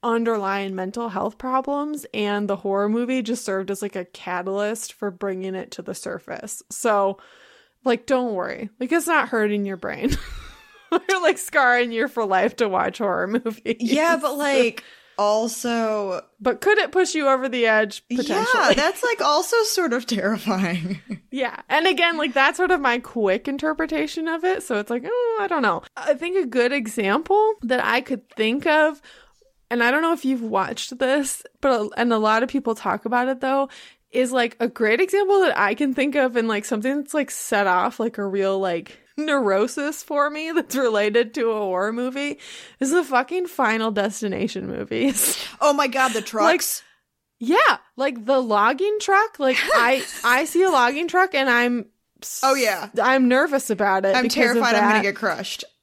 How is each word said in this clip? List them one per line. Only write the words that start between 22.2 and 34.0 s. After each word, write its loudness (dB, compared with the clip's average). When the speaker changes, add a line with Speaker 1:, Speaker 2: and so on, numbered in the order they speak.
Speaker 1:
that's 4
sort 2
of 2
my 2
quick 0
interpretation -4
of -4
it. 0
So -2
it's -8
like, -4
oh, -2
I -2
don't 0
know. 0
I 0
think -4
a 0
good 2
example 2
that 0
I 2
could -8
think -2
of, 2
and 0
I 4
don't 2
know 2
if -4
you've 0
watched -4
this, 0
but, 2
and 2
a 2
lot 2
of -2
people -2
talk -4
about 0
it, -2
though, 0